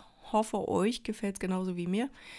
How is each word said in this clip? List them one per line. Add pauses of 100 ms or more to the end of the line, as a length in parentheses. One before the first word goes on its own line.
(320)
hoffe,
euch
gefällt's
genauso
wie
mir. (280)